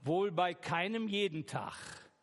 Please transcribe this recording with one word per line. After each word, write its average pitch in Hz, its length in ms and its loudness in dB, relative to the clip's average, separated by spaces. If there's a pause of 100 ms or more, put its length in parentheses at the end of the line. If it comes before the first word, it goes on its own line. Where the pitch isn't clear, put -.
wohl 180 280 2
bei 175 240 2
keinem 202 540 0
jeden 196 380 0
Tag. - 280 -4 (480)